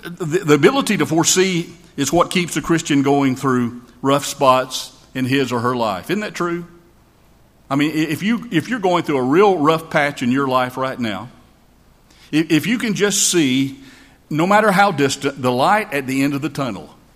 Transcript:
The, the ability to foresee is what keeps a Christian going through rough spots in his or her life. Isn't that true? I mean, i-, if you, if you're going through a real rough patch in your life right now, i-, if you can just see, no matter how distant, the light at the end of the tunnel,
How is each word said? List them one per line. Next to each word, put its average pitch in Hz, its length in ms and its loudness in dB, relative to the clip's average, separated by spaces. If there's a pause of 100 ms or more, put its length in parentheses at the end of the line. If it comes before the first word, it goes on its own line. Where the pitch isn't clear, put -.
The, 170 420 -4
the 151 100 6
ability 214 420 4
to 151 100 0
foresee 170 640 0 (240)
is 139 160 -2
what 170 200 2
keeps 175 240 -2
a 147 60 -2
Christian 160 400 0
going 139 340 2
through 123 460 -4 (200)
rough 139 240 0
spots 131 640 0 (240)
in 127 120 -2
his 131 260 0
or 120 80 -2
her 123 160 0
life. 107 340 -4
Isn't 202 120 -2
that - 120 -8
true? 170 320 -6 (1040)
I 139 60 -2
mean, 147 160 0
i-, 156 180 -2
if 156 140 -4
you, 214 260 -2
if - 180 0
you're 220 120 -4
going 180 240 0
through 143 140 0
a 131 40 0
real 185 340 4
rough 160 340 0
patch 143 320 0
in 120 100 2
your 139 160 0
life 127 280 0
right 131 220 -4
now, 110 300 -6 (1040)
i-, 160 180 2
if 156 160 2
you 233 120 -2
can 214 160 -2
just 196 360 0
see, 135 480 0 (500)
no 156 160 0
matter 208 280 4
how 202 180 4
distant, 139 500 -2
the 123 120 2
light 180 420 0
at 139 140 -4
the 135 160 0
end 143 100 0
of 139 80 -4
the 156 60 -6
tunnel, 110 480 -8 (200)